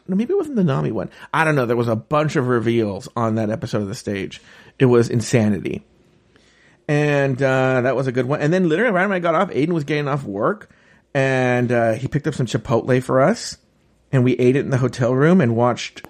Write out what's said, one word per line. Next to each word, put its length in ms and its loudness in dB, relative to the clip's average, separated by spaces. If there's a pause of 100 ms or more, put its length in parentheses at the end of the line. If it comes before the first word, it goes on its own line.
No, 80 -2
maybe 180 0
it 40 2
wasn't 180 -4
the 80 2
Nami 280 0
one. 180 -6 (240)
I 100 2
don't 120 2
know. 100 2
There 100 0
was 140 0
a 60 0
bunch 420 -2
of 100 2
reveals 680 0
on 200 0
that 140 -2
episode 320 -4
of 80 -6
the 60 -10
stage. 460 -8 (380)
It 60 4
was 240 4
insanity. 760 0 (1040)
And, 540 0
uh, 400 2
that 160 0
was 100 -2
a 60 -2
good 120 0
one. 140 -2
And 120 0
then 180 2
literally 240 0
right 140 0
when 80 -2
I 40 -2
got 160 0
off, 140 0
Aiden 240 -2
was 100 -2
getting 240 -4
off 160 -4
work. 460 -4 (440)
And, 580 0
uh, 220 2
he 140 -6
picked 200 -4
up 60 -2
some 120 -2
Chipotle 580 0
for 180 2
us. 360 -2 (560)
And 100 4
we 140 4
ate 180 4
it 100 -2
in 60 -6
the 60 2
hotel 360 0
room 280 4
and 140 2
watched 540 -2